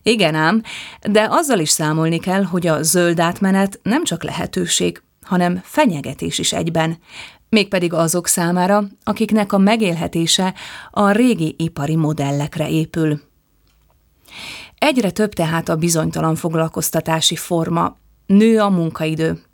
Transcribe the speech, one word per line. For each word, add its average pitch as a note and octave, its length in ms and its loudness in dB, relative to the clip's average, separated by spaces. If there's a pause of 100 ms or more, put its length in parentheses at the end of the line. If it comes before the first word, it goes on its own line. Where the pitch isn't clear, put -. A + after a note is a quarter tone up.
Igen G3 320 2
ám, E3 260 2 (480)
de G#3+ 200 4
azzal C#4 300 2
is D#3 100 0
számolni D#3+ 500 0
kell, F#3 240 0
hogy F3 240 -2
a D3+ 160 0
zöld E3+ 360 2
átmenet F#3+ 640 0
nem B3+ 200 0
csak E3+ 200 -6
lehetőség, E3+ 800 -4 (200)
hanem F3+ 420 0
fenyegetés D#3+ 760 -2
is E3 160 -2
egyben, E3 440 -2 (520)
mégpedig F#3+ 440 0
azok E3+ 340 0
számára, F3+ 560 2 (200)
akiknek G#3+ 500 0
a G3+ 40 4
megélhetése F#3 960 2 (380)
a G3+ 200 2
régi G#3 460 2
ipari D#3+ 380 -2
modellekre D3 760 -2
épül. D#3 520 0 (1600)
Egyre B3+ 340 2
több G#3 220 0
tehát E3 360 -2
a E3+ 60 0
bizonytalan D#3+ 600 0
foglalkoztatási D#3+ 1000 -2
forma. E3+ 640 -2 (280)
Nő A3 340 6
a G3+ 100 2
munkaidő, D#3+ 720 -2 (120)